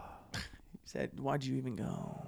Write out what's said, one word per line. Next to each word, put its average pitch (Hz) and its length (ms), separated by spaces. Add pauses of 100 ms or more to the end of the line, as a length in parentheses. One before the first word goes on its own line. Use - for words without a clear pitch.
(320)
He - 680
said, - 180
"Why'd 139 240
you 131 140
even 127 180
go?" - 540